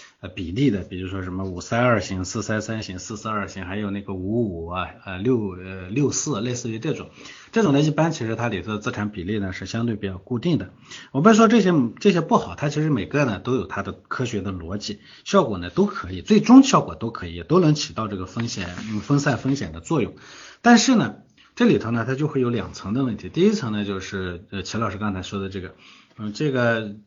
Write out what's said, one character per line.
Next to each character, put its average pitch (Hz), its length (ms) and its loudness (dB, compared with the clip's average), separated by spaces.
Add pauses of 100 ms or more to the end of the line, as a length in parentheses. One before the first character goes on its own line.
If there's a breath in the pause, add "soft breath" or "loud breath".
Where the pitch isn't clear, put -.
(200 loud breath)
呃， 98 80 -12
比 90 240 -8
例 127 200 2
的， 98 100 -2
比 90 180 -10
如 92 80 -6
说 95 140 -6
什 90 100 -8
么 95 140 -6
五 90 160 -8
三 117 240 0
二 113 160 2
型、 92 240 -4
四 110 160 -6
三 107 200 -2
三 110 200 -6
型、 95 160 -10
四 107 180 -12
四 104 140 -10
二 104 180 -4
型， 95 180 -12
还 92 120 -8
有 104 140 -4
那 101 100 -6
个 98 120 -8
五 95 520 -4
五 - 20 -12
啊， 90 220 -6 (160)
呃， 92 140 -8
六， 107 320 0
呃， 92 380 -12
六 131 220 0
四， 123 300 -4
类 120 140 -4
似 120 160 -6
于 113 80 -6
这 143 140 -4
种， - 180 -10 (400 loud breath)
这 226 100 2
种 180 100 4
呢 139 80 6
一 151 120 4
般 156 200 2
其 131 140 -4
实 113 100 -2
它 117 140 -2
里 98 120 -4
头 113 120 -6
的 104 60 -2
资 113 120 -4
产 104 200 -4
比 92 120 -8
例 104 140 -2
呢 98 160 -4
是 98 140 -10
相 113 180 -4
对 113 100 -2
比 101 120 -6
较 98 100 -6
固 120 220 -6
定 156 180 0
的。 95 160 -6 (380 loud breath)
我 131 100 0
不 196 80 8
是 226 60 10
说 226 120 8
这 220 140 6
些， 185 100 4 (280)
这 208 120 4
些 170 80 4
不 165 180 2
好， - 180 -2
它 147 120 -2
其 147 140 -2
实 156 80 0
每 113 160 0
个 143 200 0
呢 101 140 -2
都 120 160 -2
有 104 120 -2
它 - 160 -6
的 98 100 -8
科 - 320 -8
学 110 160 -4
的 95 100 -6
逻 90 280 -8
辑， 104 200 -10 (240 loud breath)
效 196 200 2
果 107 160 -4
呢 87 100 -8
都 185 160 2
可 95 260 -8
以， 92 120 -8
最 - 180 4
终 262 220 10
效 - 180 4
果 - 140 -8
都 113 160 -6
可 - 160 -10
以， 85 80 -10
也 85 80 -8
都 170 160 4
能 151 160 6
起 - 180 -8
到 110 140 -4
这 101 100 -6
个 90 80 -6
风 117 220 -6
险， 101 200 -6 (240)
嗯， 104 100 -4
分 143 180 2
散 139 180 0
风 135 180 -2
险 98 160 -6
的 82 100 -14
作 156 200 0
用。 98 140 -4 (460 loud breath)
但 240 180 10
是 262 160 4
呢， 127 220 2 (380 soft breath)
这 240 100 4
里 170 120 6
头 104 140 -2
呢， 117 160 0
它 131 80 -2
就 147 120 -2
会 143 140 0
有 120 80 2
两 92 240 -4
层 98 200 -6
的 135 100 0
问 117 120 -2
题。 92 140 -12
第 156 120 0
一 208 100 6
层 131 200 -2
呢， 104 140 -2
就 98 140 -4
是， 92 500 -8
呃， 98 140 -8
齐 - 140 -8
老 113 120 -2
师 98 80 -10
刚 104 160 -4
才 92 80 -6
说 101 180 -8
的 98 100 -6
这 95 120 -8
个， 90 140 -14 (420 loud breath)
嗯， 107 160 -8
这 151 180 -2
个 113 440 0 (120)